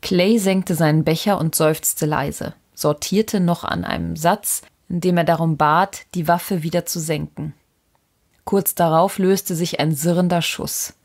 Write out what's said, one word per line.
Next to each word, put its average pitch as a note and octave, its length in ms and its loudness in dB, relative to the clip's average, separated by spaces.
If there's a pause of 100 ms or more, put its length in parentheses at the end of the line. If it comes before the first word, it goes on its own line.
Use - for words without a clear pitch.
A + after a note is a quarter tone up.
Clay F#3+ 360 2
senkte F#3+ 380 0
seinen D#3 280 4
Becher E3 340 0
und D#3+ 180 -2
seufzte D#3 500 0
leise, D3 480 -4 (200)
sortierte F#3+ 640 0
noch E3+ 260 0
an - 180 -4
einem E3+ 320 -4
Satz, E3+ 460 -2 (260)
in F3 140 -4
dem F3 160 2
er E3+ 60 2
darum E3 340 0
bat, D#3 560 2
die D#3+ 140 -4
Waffe E3+ 340 0
wieder E3+ 240 -2
zu - 140 -6
senken. D3+ 560 -6 (880)
Kurz - 320 -2
darauf E3+ 420 2
löste F#3 380 0
sich E3 240 -4
ein D#3 160 2
sirrender E3+ 480 2
Schuss. - 500 -6 (120)